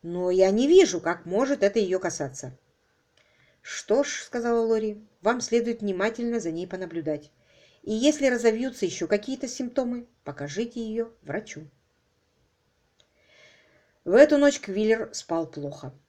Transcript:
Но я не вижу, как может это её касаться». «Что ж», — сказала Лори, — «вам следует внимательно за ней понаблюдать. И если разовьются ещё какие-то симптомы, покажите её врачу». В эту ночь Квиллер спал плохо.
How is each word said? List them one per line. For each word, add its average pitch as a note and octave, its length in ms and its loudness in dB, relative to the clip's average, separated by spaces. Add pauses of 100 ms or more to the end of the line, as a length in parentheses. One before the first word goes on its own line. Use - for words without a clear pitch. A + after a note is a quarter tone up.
Но F3+ 300 -2
я F#3+ 180 6
не A#3 160 2
вижу, D#4+ 340 6
как E3+ 260 -4
может A3 360 0
это G3+ 160 2
её F#3 220 0
касаться». C3+ 580 -8 (1040)
«Что - 400 -2
ж», — - 240 -6
сказала A#3 400 -2
Лори, — A3 340 -2 (220)
«вам A#3 180 0
следует A#3 400 0
внимательно A3 600 -2
за E3+ 100 -4
ней E3+ 160 -6
понаблюдать. E3 640 -6 (520)
И G#3 100 -6
если C#4 340 2
разовьются A#3 580 0
ещё E3+ 220 -4
какие-то C4 400 -2
симптомы, A#3+ 640 -6 (160)
покажите D#3+ 560 -8
её A3+ 320 -6 (100)
врачу». D#3 460 -10 (2250)
В F3 100 0
эту D4 240 8
ночь C#4+ 200 4
Квиллер G#3+ 540 0
спал E3 340 -4
плохо. C#3+ 460 -12 (160)